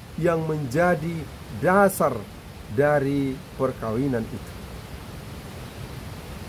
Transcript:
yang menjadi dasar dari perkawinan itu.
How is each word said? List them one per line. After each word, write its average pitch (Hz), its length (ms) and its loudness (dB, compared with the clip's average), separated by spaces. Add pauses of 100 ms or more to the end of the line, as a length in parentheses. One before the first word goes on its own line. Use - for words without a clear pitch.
(200)
yang 165 240 2
menjadi 156 800 2 (400)
dasar 190 480 6 (640)
dari 139 560 4 (240)
perkawinan 123 720 0
itu. - 240 -8 (2000)